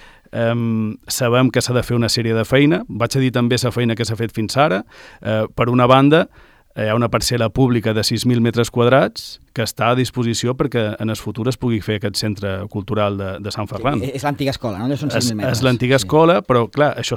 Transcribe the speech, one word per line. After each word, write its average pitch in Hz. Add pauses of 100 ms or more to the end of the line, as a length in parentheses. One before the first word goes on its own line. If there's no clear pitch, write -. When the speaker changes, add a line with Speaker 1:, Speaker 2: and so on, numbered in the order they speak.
(320)
Speaker 1:
Em, 113 (120)
sabem 123
que 123
s'ha 123
de 117
fer 120
una 117
sèrie 113
de 113
feina. 143
Vaig 110
a 135
dir 127
també 123
la 123
feina 120
que 113
s'ha 113
fet 117
fins 110
ara. 170 (380)
Eh, 110 (100)
per 117
una 123
banda, 143 (480)
eh, 110
hi -
ha 107
una 120
parcel·la 117
pública 120
de 107
sis 110
mil 123
metres 117
quadrats 131 (140)
que 113
està 113
a -
disposició 120
perquè 117
en 110
el 107
futur 110
es 127
pugui 113
fer 107
aquest 101
centre 101 (180)
cultural 101
de, 98 (140)
de 104
Sant 104
Ferran. 123
Speaker 2:
Sí, 123
és 135
l'antiga 139
escola, 104
no? 117
Allò 139
són 143
Speaker 1:
És, 117
Speaker 2:
sis 117
mil 104
metres. 123
Speaker 1:
és 127
l'antiga 127
Speaker 2:
Sí. -
Speaker 1:
escola, 165
però, 120
clar, 143
això -